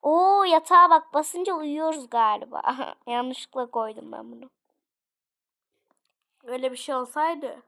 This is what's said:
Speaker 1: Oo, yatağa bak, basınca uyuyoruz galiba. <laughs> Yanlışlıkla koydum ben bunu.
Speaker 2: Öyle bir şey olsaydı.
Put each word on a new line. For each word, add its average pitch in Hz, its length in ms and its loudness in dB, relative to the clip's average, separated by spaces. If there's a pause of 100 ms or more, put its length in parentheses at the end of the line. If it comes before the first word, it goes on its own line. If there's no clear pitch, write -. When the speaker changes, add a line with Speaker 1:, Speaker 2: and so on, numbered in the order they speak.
Speaker 1:
Oo, 370 420 4
yatağa 349 460 6
bak, 320 240 4
basınca 349 400 -2
uyuyoruz 302 560 -6
galiba. 226 520 -2 (220)
<laughs> - 220 -16
Yanlışlıkla 247 640 -8
koydum 226 420 -8
ben 226 200 -18
bunu. 240 180 -20 (1900)
Speaker 2:
Öyle 254 280 -6
bir 247 40 -14
şey 285 180 -8
olsaydı. 294 720 -6